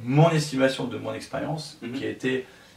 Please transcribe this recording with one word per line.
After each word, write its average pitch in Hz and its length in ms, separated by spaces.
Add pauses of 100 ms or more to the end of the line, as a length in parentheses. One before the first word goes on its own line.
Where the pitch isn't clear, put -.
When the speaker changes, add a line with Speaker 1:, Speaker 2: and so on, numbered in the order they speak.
Speaker 1:
mon 147 280
estimation 135 540
de 110 120
mon 110 160
expérience, - 680
Speaker 2:
Mhm. 117 120
Speaker 1:
qui 139 120
a - 40
été, 131 360 (320)